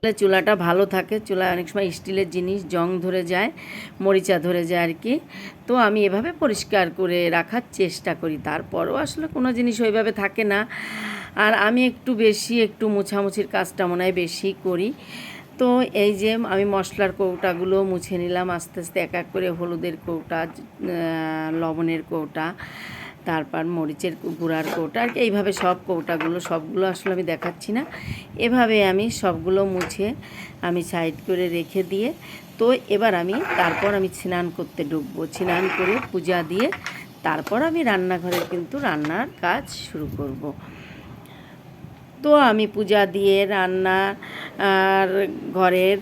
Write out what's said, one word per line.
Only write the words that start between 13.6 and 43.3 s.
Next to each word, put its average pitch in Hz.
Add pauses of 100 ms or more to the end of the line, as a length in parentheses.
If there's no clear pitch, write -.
মনে 175
হয় 185
বেশি 180 (100)
করি। 185 (640)
তো 247
এই 208
যে 208
আমি 202
মশলার 196
কৌটাগুলো 185
মুছে 185
নিলাম 180
আস্তে 175
আস্তে 170
এক 170
এক 175
করে, 185
হলুদের 170
কৌটা, 165
আহ, 165 (1040)
লবণের 165
কৌটা, 160 (720)
তারপর 160
মরিচের 165 (280)
গুঁড়ার 160 (120)
কৌটা 165
আর 240
কি। -
এইভাবে 202
সব 180 (120)
কৌটাগুলো, 165
সবগুলো 170
আসলে 185
আমি 185
দেখাচ্ছি 170
না, 254 (520)
এভাবে 226
আমি 196
সবগুলো 185
মুছে 190 (480)
আমি 175
সাইড 165 (140)
করে 180
রেখে 170
দিয়ে, 196 (440)
তো 233 (120)
এবার 208
আমি, 175 (240)
তারপর 180
আমি 190
স্নান 175
করতে 165
ঢুকবো। 160
স্নান 185
করে 190 (140)
পূজা 175
দিয়ে 196 (520)
তারপর 160
আমি 330
রান্নাঘরের 185
কিন্তু 175
রান্নার 151 (140)
কাজ 202 (280)
শুরু 151 (100)
করব। 143 (1700)
তো 294
আমি 220
পূজা 208
দিয়ে 196